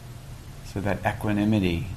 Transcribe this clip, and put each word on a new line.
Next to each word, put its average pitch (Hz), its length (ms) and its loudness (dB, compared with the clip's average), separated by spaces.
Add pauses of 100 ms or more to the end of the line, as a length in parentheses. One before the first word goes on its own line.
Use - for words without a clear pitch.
(640)
So - 160 -6
that 95 240 0
equanimity 104 920 2